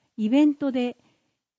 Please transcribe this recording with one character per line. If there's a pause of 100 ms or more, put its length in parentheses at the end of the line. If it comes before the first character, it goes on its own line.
(180)
イ
ベ
ン
ト
で、 (600)